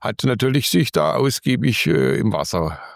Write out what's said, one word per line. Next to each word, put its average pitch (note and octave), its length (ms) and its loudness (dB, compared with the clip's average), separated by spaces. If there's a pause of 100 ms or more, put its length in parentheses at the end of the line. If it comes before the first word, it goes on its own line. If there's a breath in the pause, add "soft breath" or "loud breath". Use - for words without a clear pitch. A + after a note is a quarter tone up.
hat - 220 -6
natürlich C3 440 0
sich E3+ 240 2
da D#2 220 2
ausgiebig, C3+ 720 0
äh, C2+ 320 2
im A2 160 0
Wasser, D#2 440 -4 (180 loud breath)